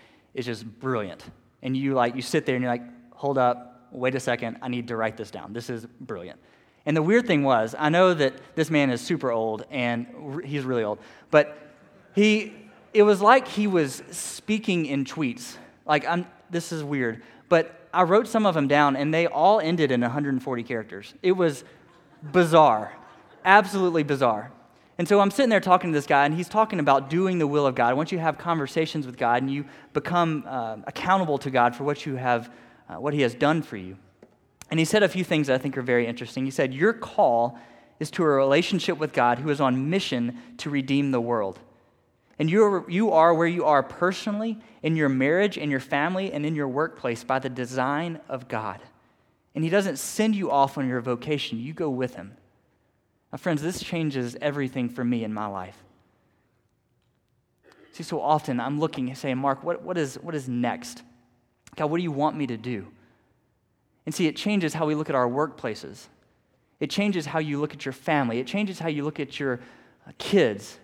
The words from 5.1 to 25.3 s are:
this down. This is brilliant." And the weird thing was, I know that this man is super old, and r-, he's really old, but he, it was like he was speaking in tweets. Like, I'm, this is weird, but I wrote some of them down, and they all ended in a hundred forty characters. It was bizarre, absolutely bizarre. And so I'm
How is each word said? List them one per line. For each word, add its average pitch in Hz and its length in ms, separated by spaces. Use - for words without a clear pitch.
this 107 140
down. 98 220
This 120 180
is 117 160
brilliant." 92 400
And 151 100
the 156 60
weird 226 240
thing 147 180
was, 117 340
I 151 100
know 180 260
that 139 200
this 160 140
man 143 200
is 120 100
super 135 300
old, 113 400
and 120 360
r-, 151 220
he's 139 220
really 127 180
old, 104 160
but 147 260
he, 208 380
it 214 100
was 208 180
like 254 260
he 208 220
was 156 420
speaking 196 760
in 139 180
tweets. 127 520
Like, 151 180
I'm, 175 220
this 170 220
is 156 100
weird, 127 400
but 165 460
I 180 80
wrote 196 240
some 220 180
of 185 100
them 147 120
down, 143 300
and 147 180
they 170 140
all 190 320
ended 156 320
in 120 100
a 120 60
hundred 135 340
forty 120 220
characters. 104 580
It 185 100
was 165 300
bizarre, 151 720
absolutely 190 580
bizarre. 131 480
And 175 100
so 202 140
I'm 196 100